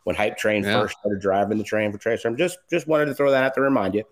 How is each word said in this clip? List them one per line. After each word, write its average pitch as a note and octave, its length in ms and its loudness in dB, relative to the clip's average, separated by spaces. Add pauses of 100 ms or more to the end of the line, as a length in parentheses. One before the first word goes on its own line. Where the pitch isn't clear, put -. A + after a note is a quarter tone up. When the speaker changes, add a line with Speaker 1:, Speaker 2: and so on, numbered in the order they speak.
Speaker 1:
when F2+ 140 -2
hype G#2+ 200 0
train G#2+ 260 0
Speaker 2:
Yeah. G#2 180 2
Speaker 1:
first - 180 -4
started G#2 220 -4
driving G2+ 360 2
the G#2+ 60 -2
train G#2+ 300 -2
for G#2 40 -10
Trey A2+ 200 -2
Sermon? A#2 200 -4
Just, F3 200 -2 (120)
just D#3 180 -2
wanted D3+ 180 2
to C#3 100 -4
throw C#3+ 160 2
that C3 120 4
out C3 120 0
to C3 60 0
remind A#2 340 2
you. G#2+ 160 -2